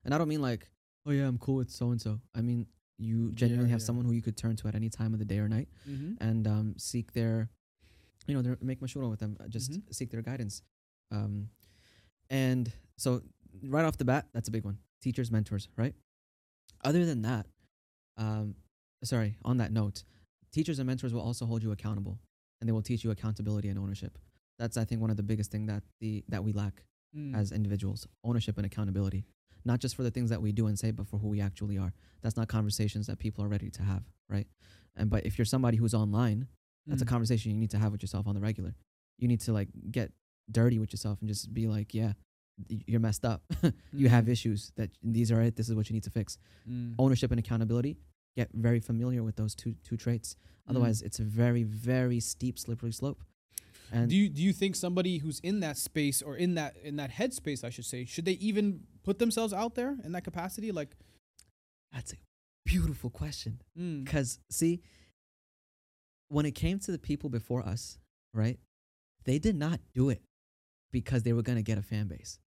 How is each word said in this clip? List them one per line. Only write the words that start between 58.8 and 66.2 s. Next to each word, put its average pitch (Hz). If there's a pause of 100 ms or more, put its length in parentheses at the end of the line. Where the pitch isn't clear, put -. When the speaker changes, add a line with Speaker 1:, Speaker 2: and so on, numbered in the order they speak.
Speaker 2:
put 196
themselves 226
out 226
there 262
in 156
that 180
capacity? 185
Like 156 (960)
Speaker 1:
That's -
a - (480)
beautiful 156
question. 123 (160)
Speaker 2:
Mm. 160
Speaker 1:
'Cause, 135 (100)
see, 170 (1500)